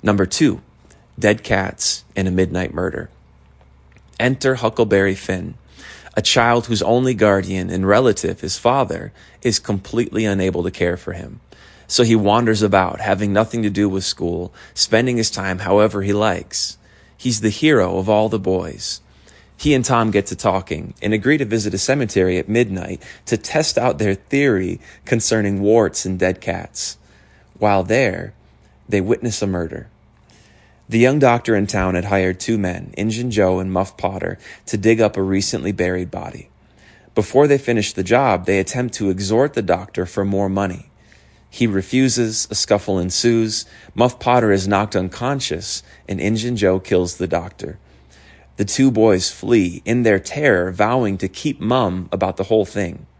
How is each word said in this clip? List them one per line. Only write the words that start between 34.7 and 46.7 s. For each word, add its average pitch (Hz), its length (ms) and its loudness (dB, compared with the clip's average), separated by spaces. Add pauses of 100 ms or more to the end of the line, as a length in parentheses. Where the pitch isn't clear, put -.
dig 110 240 2
up 104 160 2
a 95 60 -2
recently 95 480 -2
buried 90 400 -2
body. - 380 -12 (680)
Before 131 320 4
they 143 120 4
finish 113 340 0
the 95 100 -6
job, 104 420 2
they 98 140 2
attempt 123 360 -4
to 101 140 -2
extort 104 460 0
the 120 80 -2
doctor 92 420 -2
for 98 200 -4
more 98 240 0
money. 95 420 -4 (580)
He - 180 -2
refuses, 113 840 0
a 107 40 -8
scuffle 101 440 0
ensues, 110 680 0 (300)
Muff 120 260 2
Potter 120 320 4
is 95 160 2
knocked 104 260 0
unconscious, 110 880 -4 (240)
and 98 140 -6
Injun 113 360 -2
Joe 95 220 2